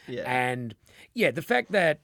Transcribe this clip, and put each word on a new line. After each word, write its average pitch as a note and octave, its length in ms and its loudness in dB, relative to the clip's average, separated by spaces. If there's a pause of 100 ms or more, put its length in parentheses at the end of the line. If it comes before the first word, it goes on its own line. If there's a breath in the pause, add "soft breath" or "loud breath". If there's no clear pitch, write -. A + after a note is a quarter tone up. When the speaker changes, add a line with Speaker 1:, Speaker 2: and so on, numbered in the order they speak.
Speaker 1:
Yeah. A#2+ 180 -6
Speaker 2:
And, B2 480 -2 (380 loud breath)
yeah, F#3+ 180 2
the C#3 120 -4
fact A#3+ 300 0
that, E3+ 320 2